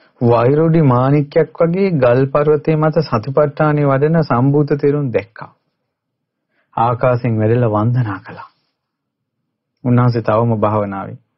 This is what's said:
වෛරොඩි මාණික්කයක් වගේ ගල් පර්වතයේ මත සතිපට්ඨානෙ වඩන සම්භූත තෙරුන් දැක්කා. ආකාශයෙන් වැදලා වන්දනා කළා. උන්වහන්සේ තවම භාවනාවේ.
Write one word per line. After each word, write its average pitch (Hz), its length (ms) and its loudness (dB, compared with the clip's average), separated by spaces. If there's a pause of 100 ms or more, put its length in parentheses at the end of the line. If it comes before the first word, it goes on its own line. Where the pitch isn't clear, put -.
(200)
වෛරොඩි 143 600 2
මාණික්කයක් 143 760 0
වගේ 180 400 0
ගල් 127 320 2
පර්වතයේ 151 480 0
මත 156 260 0
සතිපට්ඨානෙ 147 840 -2
වඩන 147 380 2
සම්භූත 139 540 0
තෙරුන් 143 360 -2
දැක්කා. 98 380 -8 (1300)
ආකාශයෙන් 120 640 -2
වැදලා 113 320 0
වන්දනා 107 500 -2
කළා. - 280 -20 (1400)
උන්වහන්සේ 120 380 0
තවම 113 360 0
භාවනාවේ. 104 600 -4 (200)